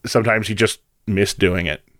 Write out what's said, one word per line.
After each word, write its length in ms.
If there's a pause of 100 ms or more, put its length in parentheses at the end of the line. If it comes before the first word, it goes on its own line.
sometimes 420
he 60
just 260 (260)
missed 320
doing 280
it. 160 (180)